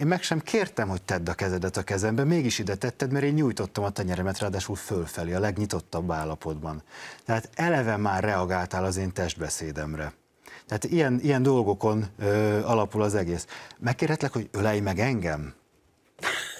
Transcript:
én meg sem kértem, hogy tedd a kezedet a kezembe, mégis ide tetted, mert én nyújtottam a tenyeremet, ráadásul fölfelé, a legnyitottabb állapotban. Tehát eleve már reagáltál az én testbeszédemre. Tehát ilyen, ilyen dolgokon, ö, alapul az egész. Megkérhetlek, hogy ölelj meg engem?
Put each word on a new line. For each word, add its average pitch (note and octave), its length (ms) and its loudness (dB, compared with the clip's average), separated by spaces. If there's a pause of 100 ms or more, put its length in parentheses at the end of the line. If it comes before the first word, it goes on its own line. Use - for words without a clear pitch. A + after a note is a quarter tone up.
én C#3+ 60 2
meg F3 160 2
sem D#3+ 180 0
kértem, D#3 480 0
hogy F#2 140 -2
tedd F2 260 -2
a F2+ 60 2
kezedet F#2 420 -2
a G2 60 -2
kezembe, A2 420 0
mégis D3 340 2
ide G2+ 160 -2
tetted, B2+ 380 -2
mert C#3 120 2
én C#3+ 100 2
nyújtottam G#2+ 500 0
a G2+ 60 0
tenyeremet, F#2 480 -2
ráadásul G2+ 380 -4
fölfelé, E2+ 580 -4
a F#2 60 0
legnyitottabb F#2 720 -2
állapotban. D#2 720 -6 (420)
Tehát A2+ 300 0
eleve C#3 420 2
már G2 280 2
reagáltál F#2 600 0
az F#2 120 0
én F#2+ 160 -2
testbeszédemre. D#2 1000 -4 (540)
Tehát G#2+ 180 -2
ilyen, C#3 380 4
ilyen C#3 200 4
dolgokon, A2 640 4 (120)
ö, G#2 460 4
alapul G#2+ 380 2
az G#2 120 2
egész. F2 320 0 (320)
Megkérhetlek, D3 540 0
hogy A2+ 200 -4
ölelj G#2 280 2
meg F#2+ 180 0
engem? E2+ 560 0 (1040)